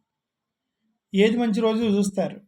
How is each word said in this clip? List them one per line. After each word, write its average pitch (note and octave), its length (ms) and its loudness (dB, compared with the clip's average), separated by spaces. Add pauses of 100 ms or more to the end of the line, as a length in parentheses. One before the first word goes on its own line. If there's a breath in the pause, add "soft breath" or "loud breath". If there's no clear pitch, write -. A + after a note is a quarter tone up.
(1160)
ఏది A3 220 4
మంచి A#3 240 -2
రోజు A3+ 240 0
చూస్తారు, G3 640 -2